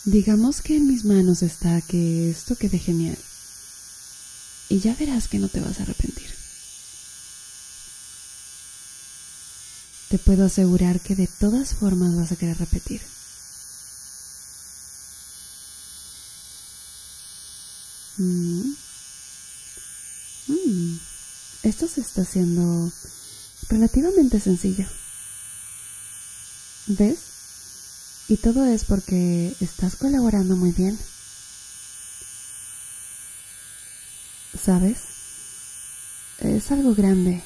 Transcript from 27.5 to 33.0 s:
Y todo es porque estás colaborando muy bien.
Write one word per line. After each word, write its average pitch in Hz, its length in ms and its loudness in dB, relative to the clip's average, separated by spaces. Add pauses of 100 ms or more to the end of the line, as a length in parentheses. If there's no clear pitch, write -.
Y 214 100 6
todo 254 280 4
es 233 200 4
porque 180 720 2
estás 185 360 0
colaborando 226 600 4
muy 180 160 6
bien. 190 260 2 (3500)